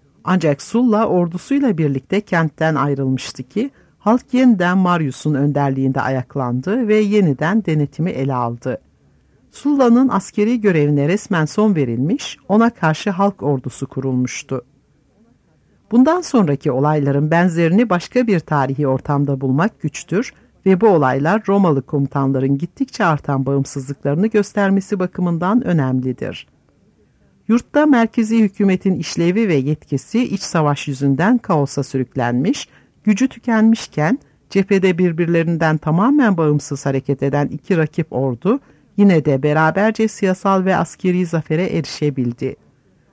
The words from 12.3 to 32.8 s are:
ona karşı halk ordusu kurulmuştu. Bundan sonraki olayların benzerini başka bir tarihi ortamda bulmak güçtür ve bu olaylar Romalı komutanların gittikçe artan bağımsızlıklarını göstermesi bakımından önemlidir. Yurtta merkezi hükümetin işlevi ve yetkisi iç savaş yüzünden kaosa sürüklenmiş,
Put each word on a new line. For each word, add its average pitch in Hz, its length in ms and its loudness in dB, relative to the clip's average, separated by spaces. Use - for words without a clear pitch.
ona 226 220 4
karşı 160 400 -2
halk 196 320 -2
ordusu 131 440 -4
kurulmuştu. 127 800 -4
Bundan 285 300 4
sonraki 160 520 0
olayların 143 580 0
benzerini 170 600 2
başka 247 360 -2
bir 196 140 2
tarihi 139 460 -2
ortamda 139 540 -2
bulmak 139 400 -2
güçtür - 520 -6
ve 185 140 4
bu 220 80 4
olaylar 151 600 2
Romalı 185 340 2
komutanların 135 760 -2
gittikçe 214 460 -6
artan 139 420 0
bağımsızlıklarını 139 800 -2
göstermesi 202 720 0
bakımından 180 680 -2
önemlidir. 131 800 -2
Yurtta 240 380 2
merkezi 226 520 2
hükümetin 196 560 2
işlevi 175 540 0
ve 175 60 2
yetkisi 147 720 -2
iç - 180 -4
savaş 151 460 0
yüzünden 143 500 0
kaosa 147 440 -2
sürüklenmiş, 131 840 -2